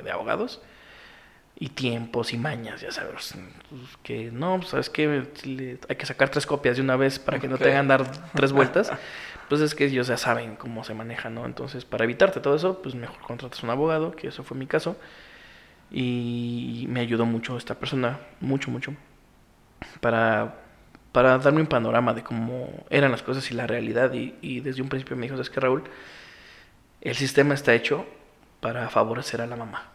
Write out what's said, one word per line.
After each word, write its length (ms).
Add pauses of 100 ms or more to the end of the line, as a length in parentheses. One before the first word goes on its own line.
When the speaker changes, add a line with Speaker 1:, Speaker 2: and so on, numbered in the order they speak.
Speaker 1:
de 80
abogados, 500 (1000)
y 100
tiempos 640
y 60
mañas, 420
ya 120
sabes, 420 (340)
pues, 140 (220)
que 260
no, 280
pues, 100
¿sabes 200
qué? 360 (200)
Le, 340 (100)
hay 80
que 100
sacar 220
tres 180
copias 300
de 60
una 120
vez 240
para 220
que 80
no 80
Speaker 2:
Ok. 60
Speaker 1:
te 100
hagan 160
dar 200 (260)
tres 180
vueltas. 440
Speaker 2:
<laughs> 60 (460)
Speaker 1:
Pues 140
es 120
que 120
ellos 220
ya 100
saben 380
cómo 280
se 80
maneja, 380
¿no? 160
Entonces, 400
para 180
evitarte 360
todo 140
eso, 280
pues 120
mejor 280
contratas 400
un 80
abogado, 420
que 160
eso 160
fue 140
mi 80
caso, 280 (960)
y 1000
me 100
ayudó 240
mucho 320
esta 200
persona, 440 (200)
mucho, 300
mucho, 240 (1080)
para, 540 (560)
para 260
darme 240
un 40
panorama 460
de 100
cómo 460 (220)
eran 200
las 120
cosas 280
y 40
la 120
realidad, 460
y, 300
y 180
desde 220
un 80
principio 260
me 60
dijo, 140
"¿Sabes 120
qué, 120
Raúl? 220 (1160)
El 140
sistema 400
está 180
hecho 320 (560)
para 300
favorecer 500
a 60
la 100
mamá. 380